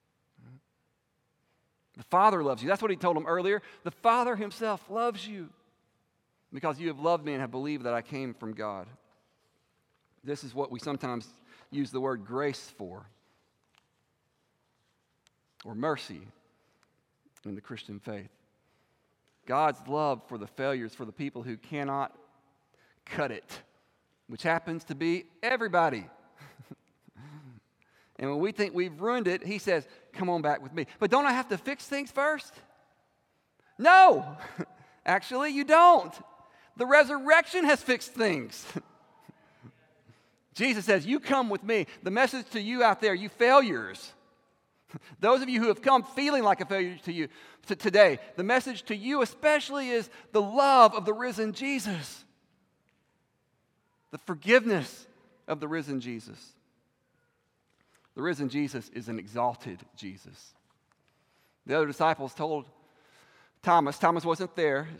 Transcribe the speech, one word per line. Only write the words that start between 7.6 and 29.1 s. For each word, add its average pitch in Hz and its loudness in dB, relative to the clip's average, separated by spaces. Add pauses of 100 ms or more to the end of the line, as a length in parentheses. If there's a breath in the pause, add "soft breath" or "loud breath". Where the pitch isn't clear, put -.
that 120 -4
I 117 -2
came 131 -10
from 110 -12
God. 104 -10 (1400)
This 143 -10
is 120 -16
what 139 -6
we 120 -10
sometimes 127 -8 (440 soft breath)
use 139 -6
the 127 -6
word 127 -6
grace 135 -6
for, 98 -18 (2500)
or 110 -14
mercy 131 -6 (1200)
in 104 -12
the 104 -14
Christian 104 -16
faith. 104 -14 (1160)
God's 135 -2
love 139 -2
for 120 -12
the 101 -12
failures, 131 -6
for 127 -16
the 110 -14
people 117 -12
who 117 -12
cannot 139 -8 (840 soft breath)
cut 143 -6
it, - -16 (680)
which 120 -12
happens 165 -4
to 156 -10
be 165 -4 (180)
everybody. 175 -2
<laughs> - -20 (2000 soft breath)
And 135 -4
when 147 -4
we 208 0
think 208 -4
we've 175 -4
ruined 226 -2